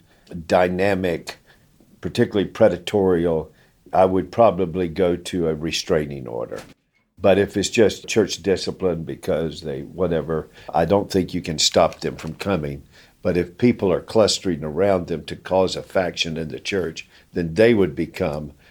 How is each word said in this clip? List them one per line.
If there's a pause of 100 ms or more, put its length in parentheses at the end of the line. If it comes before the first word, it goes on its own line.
(480)
dynamic, (640)
particularly
predatorial, (420)
I
would
probably
go
to
a
restraining
order. (560)
But
if
it's
just
church
discipline
because
they,
whatever, (240)
I
don't
think
you
can
stop
them
from
coming. (380)
But
if
people
are
clustering
around
them
to
cause
a
faction
in
the
church, (260)
then
they
would
become (180)